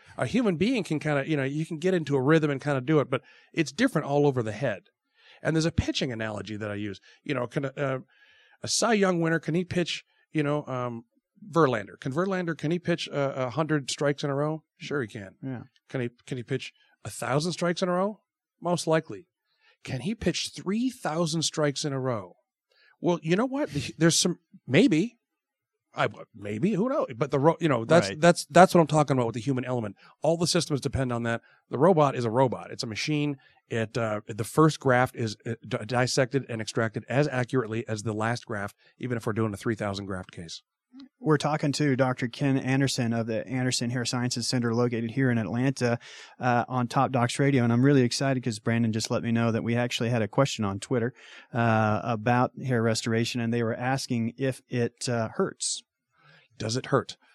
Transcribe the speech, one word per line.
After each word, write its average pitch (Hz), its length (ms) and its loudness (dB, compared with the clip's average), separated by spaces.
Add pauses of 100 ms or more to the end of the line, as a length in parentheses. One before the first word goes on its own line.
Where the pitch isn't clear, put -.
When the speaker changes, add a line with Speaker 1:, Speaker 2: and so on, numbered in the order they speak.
(180)
Speaker 1:
a 131 80 -2
human 190 320 0
being 208 260 0
can 151 160 -2
kinda, 147 260 -2
you 151 120 0
know, 135 80 0
you 147 200 -4
can 165 120 -6
get 180 160 0
into 143 240 0
a 131 40 2
rhythm 151 300 4
and 131 80 -4
kinda 139 220 -2
do 151 180 4
it, 123 100 0
but 127 120 -2 (320)
it's 160 180 -2
different 226 340 0
all 143 220 2
over 127 160 2
the 110 80 -4
head. 107 300 -4 (600)
And 156 140 0
there's 160 100 2
a 165 60 0
pitching - 400 -2
analogy 107 460 -6
that 104 120 -6
I 104 60 -6
use. 101 240 -8 (240)
You 143 120 -4
know, 123 120 -2
can 147 160 -4
a, 135 140 -6
uh, 135 220 -2 (640)
a 117 40 -6
Cy 220 280 0
Young 185 260 2
winner, 165 180 0
can 156 160 -2
he 185 80 0
pitch, 175 400 -4 (300)
you 156 100 0
know, 147 220 -2
um, 123 400 -6 (440)
Verlander? 127 520 2
Can 139 100 -4
Verlander, 180 460 -2
can 156 140 -2
he 160 80 0
pitch 170 280 -2
a, 135 380 -2
a 127 60 -2
hundred 151 400 0
strikes 147 340 -2
in 147 40 -2
a 139 60 -2
row? 151 280 -2 (140)
Sure 147 240 -4
he 110 60 -4
can. 98 340 -14
Speaker 2:
Yeah. 131 200 -8 (260)
Speaker 1:
Can 131 140 -4
he, 120 80 -4 (160)
can 143 100 -8
he 120 80 -8
pitch - 300 -6 (320)
a 107 40 -12
thousand 143 440 -2
strikes 175 280 -2
in 190 60 0
a 180 60 0
row? 196 260 -2 (400)
Most - 280 -2
likely. 151 400 0 (580)
Can 135 160 -6
he 196 140 -4
pitch - 380 -4
three 208 360 -2
thousand 160 540 -2
strikes 147 420 -2
in 143 80 -4
a 135 60 -2
row? 113 340 -4 (640)
Well, 170 220 0
you 170 160 2
know 240 80 2
what? 269 240 -4 (280)
There's 160 220 4
some, 180 200 0 (280)
maybe. 185 460 4 (840)
I, 135 140 0 (260)
maybe, 107 380 -2
who 208 160 -2
knows? 285 260 -2
But 139 160 -4
the 143 80 0
ro-, 156 200 6
you 170 80 2
know, 120 160 2
that's, 165 260 4
Speaker 2:
Right. 170 120 -6
Speaker 1:
that's, 170 300 6
that's 170 240 8
what 175 60 8
I'm 151 60 4
talking 147 300 2
about 123 100 2
with 113 60 -4
the 120 80 -6
human 123 240 -2
element. 120 300 -4 (260)
All 165 160 2
the 170 80 0
systems 156 340 0
depend 131 320 -2
on 117 120 -2
that. 117 180 -2 (300)
The 120 80 -2
robot 151 360 6
is 127 80 -2
a 117 60 0
robot. 107 400 2
It's - 140 -8
a 120 40 -6
machine. 147 500 -2 (320)
It, 113 280 -2
uh, 107 300 -2
the 110 160 -6
first 156 360 4
graft 127 360 4
is, 113 280 -4
uh, 117 120 -6 (120)
d-, 117 100 -4 (100)
dissected 127 640 0
and 113 120 -6
extracted 113 480 -4
as 143 180 2
accurately 120 600 -2
as 107 160 -6
the 113 100 -2
last 110 320 -2
graft, 101 300 -8 (240)
even 123 180 -4
if 110 80 -8
we're 113 80 -2
doing 110 220 0
a - 20 -8
three 117 160 -4
thousand 101 320 -4
graft 92 260 -10
case. 85 300 -14 (580)
Speaker 2:
We're 151 180 4
talking 151 360 -2
to 147 220 0
Doctor 127 320 0
Ken 135 300 0
Anderson 131 540 0
of 117 140 -2
the 110 220 -4
Anderson 127 420 -2
Hair 123 160 -4
Sciences 120 420 -2
Center 120 280 0
located 117 360 0
here 131 200 2
in 117 80 2
Atlanta, 120 580 0 (420)
uh, 120 280 2
on 123 200 -2
Top 127 240 2
Docs 127 280 2
Radio. 139 240 4
And 117 100 4
I'm 120 100 4
really 139 200 6
excited 131 400 0
'cause 110 160 -4
Brandon 117 340 0
just 110 160 -2
let 117 140 -2
me 117 80 -2
know 117 200 2
that 110 120 0
we 117 120 0
actually 120 340 -2
had 117 120 0
a 104 60 0
question - 360 0
on 98 160 -2
Twitter, 123 340 -2 (380)
uh, 110 520 2
about 120 480 2 (120)
hair 127 200 2
restoration, 117 580 0
and 113 100 -2
they 120 120 0
were 113 120 -2
asking 120 640 -2
if 135 320 -2
it, 120 400 -4
uh, 117 240 -2
hurts. - 480 -4 (760)
Speaker 1:
Does 110 180 -6
it 127 120 -6
hurt? - 300 0 (180)